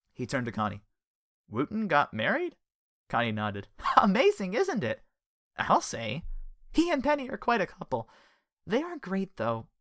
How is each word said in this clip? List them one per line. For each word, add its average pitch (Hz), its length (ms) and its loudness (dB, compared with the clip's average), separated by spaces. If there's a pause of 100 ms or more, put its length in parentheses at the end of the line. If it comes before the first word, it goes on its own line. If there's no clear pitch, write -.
(120)
He 123 140 -8
turned 123 200 -2
to 117 60 -6
Connie. 104 300 -2 (640)
"Wooten 180 380 -2
got 147 260 4
married?" 208 440 -2 (520)
Connie 117 240 0
nodded. 104 360 -4 (100)
<laughs> - 180 2
"Amazing, 220 580 4
isn't 330 280 -2
it?" 113 220 -4 (520)
"I'll 165 240 2
say. 117 440 -6 (480)
He 339 180 4
and 294 120 2
Penny 269 280 2
are 208 80 -6
quite 233 220 2
a 170 60 0
couple. - 440 -6 (560)
They 240 160 0
are 349 160 -8
great, 190 380 -4
though. 113 320 -4 (120)